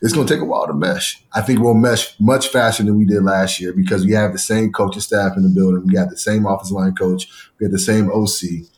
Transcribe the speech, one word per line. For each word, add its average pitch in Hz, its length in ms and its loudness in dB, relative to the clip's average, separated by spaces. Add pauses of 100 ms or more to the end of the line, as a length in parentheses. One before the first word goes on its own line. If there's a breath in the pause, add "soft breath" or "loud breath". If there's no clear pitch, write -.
it's 110 100 0
gonna 143 140 0
take - 120 0
a 82 60 -4
while - 220 -2
to 73 60 -6
mesh. - 500 -4 (100)
I - 80 -2
think 117 200 2
we'll 120 120 4
mesh 117 460 2
much 131 300 2
faster 113 340 0
than 104 120 2
we 107 100 4
did 98 180 2
last 95 360 0
year 90 140 -6
because 92 320 0
we 104 80 4
have 104 200 2
the 95 40 -8
same 110 340 -2
coaching 101 300 -4
staff 98 340 -2
in 95 60 0
the 95 80 4
building. 92 340 2
We 95 120 2
got 95 160 0
the - 60 -16
same 107 280 -2
offensive 95 300 -4
line 95 200 0
coach. 92 320 -2 (320 loud breath)
We 107 60 -6
had 95 60 -2
the 95 80 0
same 104 340 0
O 107 140 0
C. 85 380 -6 (120)